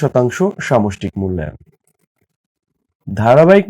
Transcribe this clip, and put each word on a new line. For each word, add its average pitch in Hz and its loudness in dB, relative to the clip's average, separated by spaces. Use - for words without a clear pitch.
শতাংশ 127 -2
সামষ্টিক 104 -4
মূল্যায়ন। 90 -8
ধারাবাহিক 147 4